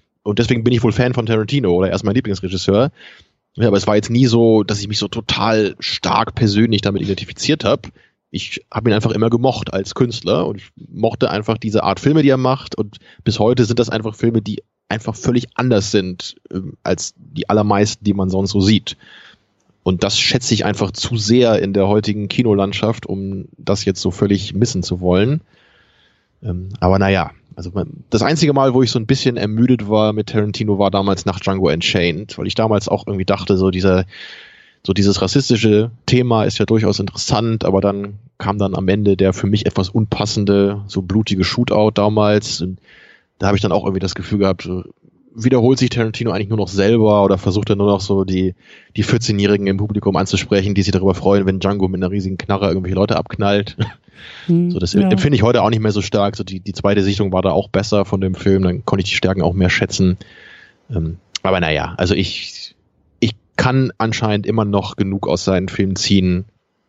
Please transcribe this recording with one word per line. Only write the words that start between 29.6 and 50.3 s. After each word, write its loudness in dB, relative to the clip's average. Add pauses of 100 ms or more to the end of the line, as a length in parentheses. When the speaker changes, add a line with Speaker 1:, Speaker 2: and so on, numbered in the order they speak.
Speaker 1:
war 2
mit -4
Tarantino, -2
war 2
damals 0
nach -4
Django 0
Unchained, -2
weil -6
ich -6
damals 2
auch -2
irgendwie -4
dachte, 0
so 4
dieser, 2 (840)
so 2
dieses 2
rassistische 2 (160)
Thema 2
ist -2
ja 0
durchaus 2
interessant, -2
aber 2
dann -2 (240)
kam -2
dann -2
am -2
Ende 2
der 4
für -2
mich 0
etwas -2
unpassende, 0
so -6
blutige 0
Shootout 0
damals. 0
Und -6 (640)
da 0
hab 2
ich 0
dann 0
auch 0
irgendwie -2
das -4
Gefühl -4
gehabt, 0
so, -8 (560)
wiederholt 4
sich 2
Tarantino -2
eigentlich -4
nur -2
noch -2
selber 4
oder 4
versucht 0
er 0
nur 2
noch 2
so 0
die, 0 (420)
die 0
vierzehnjährigen 2
im 0
Publikum -2
anzusprechen, 0